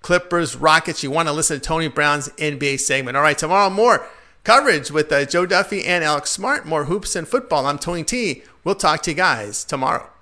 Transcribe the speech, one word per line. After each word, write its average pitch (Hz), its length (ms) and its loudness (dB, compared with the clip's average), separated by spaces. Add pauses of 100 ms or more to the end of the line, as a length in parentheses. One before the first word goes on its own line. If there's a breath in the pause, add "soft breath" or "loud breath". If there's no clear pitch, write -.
Clippers, 175 540 0
Rockets. 156 480 2
You 135 80 -6
wanna 156 220 0
listen 151 260 -2
to - 60 -10
Tony 160 240 -2
Brown's 147 480 0
N 147 200 -4
B 143 100 -2
A 139 100 -2
segment. 131 400 -2
All 147 60 4
right, 147 140 4
tomorrow 190 320 2
more 202 380 2 (360 loud breath)
coverage 220 480 4
with, 151 200 0
uh, 143 140 2
Joe 175 200 0
Duffy 190 380 0
and 175 200 0
Alex 147 260 0
Smart. 254 360 -4
More 156 200 -2
hoops 185 300 -4
and 165 120 -6
football. 156 380 0
I'm 143 140 -2
Tony 175 240 -6
T. 220 400 -4 (200 loud breath)
We'll 190 120 0
talk 156 280 0
to 175 80 -4
you 143 60 -4
guys 117 480 -2
tomorrow. 135 420 -4 (140)